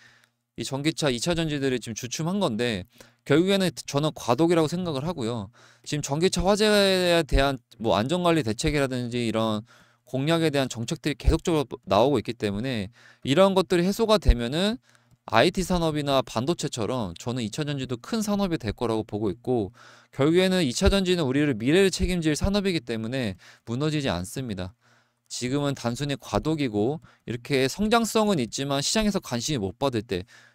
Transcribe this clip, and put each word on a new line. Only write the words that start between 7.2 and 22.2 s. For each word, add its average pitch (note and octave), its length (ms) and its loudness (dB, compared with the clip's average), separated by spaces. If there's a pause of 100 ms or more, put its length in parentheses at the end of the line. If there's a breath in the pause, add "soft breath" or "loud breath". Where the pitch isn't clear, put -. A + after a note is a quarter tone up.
대한 C#3 340 2 (220)
뭐 A2 160 2
안전관리 E3 480 2
대책이라든지 B2 840 -2
이런 A2 360 0 (420 soft breath)
공약에 D#3+ 460 0
대한 C#3 180 0
정책들이 C3+ 480 -4
계속적으로 D#3 500 0 (200)
나오고 G#2+ 340 4
있기 A#2 140 -4
때문에 A2 560 -4 (340 soft breath)
이런 F#3 320 4
것들이 F#3 300 2
해소가 G#3+ 320 2
되면은 D3+ 600 0 (480 soft breath)
아이티 E3 380 2
산업이나 D3+ 600 0
반도체처럼 A#2+ 960 -4
저는 B2 260 -6
이 G#2 60 -4
차 D#3 140 -6
전지도 C3 340 -6
큰 A3 240 -6
산업이 G3+ 360 0
될 G#2 160 -4
거라고 A2+ 300 -2
보고 G#2+ 280 -4
있고 A2+ 400 -2 (400 loud breath)
결국에는 F3+ 520 2
이 B2 100 0
차 G3 160 2
전지는 F3+ 340 2
우리를 C#3+ 320 2
미래를 D#3+ 360 2
책임질 F3 440 0